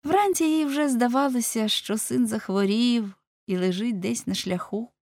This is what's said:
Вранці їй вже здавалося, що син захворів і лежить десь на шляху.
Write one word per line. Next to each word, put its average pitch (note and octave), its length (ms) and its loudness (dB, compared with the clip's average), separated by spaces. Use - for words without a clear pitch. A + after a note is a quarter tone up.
Вранці F#4 400 2
їй D#4 220 2
вже C#4+ 240 0
здавалося, B3 760 0
що G#3+ 300 -2
син A#3+ 300 0
захворів G#3+ 840 0
і F#3 100 0
лежить F#3 420 0
десь A3 280 -4
на F#3+ 80 -2
шляху. F#3+ 560 -4